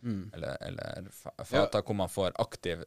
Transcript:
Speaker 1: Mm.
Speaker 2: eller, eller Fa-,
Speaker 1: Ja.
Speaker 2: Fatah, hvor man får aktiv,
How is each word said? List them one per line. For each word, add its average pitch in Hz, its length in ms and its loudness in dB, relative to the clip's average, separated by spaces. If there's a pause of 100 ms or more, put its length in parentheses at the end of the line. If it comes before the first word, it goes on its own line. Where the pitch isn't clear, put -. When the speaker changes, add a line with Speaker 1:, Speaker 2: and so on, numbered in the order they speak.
Speaker 1:
Mm. 107 300 -2
Speaker 2:
eller, 78 280 -4
eller - 500 -6
Fa-, - 260 -12
Speaker 1:
Ja. - 80 -8
Speaker 2:
Fatah, 104 380 4
hvor 110 120 0
man 95 140 2
får 92 300 2
aktiv, - 480 -2